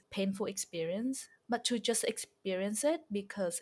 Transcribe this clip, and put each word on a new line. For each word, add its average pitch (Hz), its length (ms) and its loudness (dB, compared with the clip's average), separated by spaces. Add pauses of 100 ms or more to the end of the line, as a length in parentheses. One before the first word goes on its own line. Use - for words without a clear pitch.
(120)
painful 196 360 0
experience, 190 800 -2 (200)
but 240 160 0
to 240 140 2
just 226 240 2
experience 196 800 -2
it 320 180 4 (100)
because 196 500 -2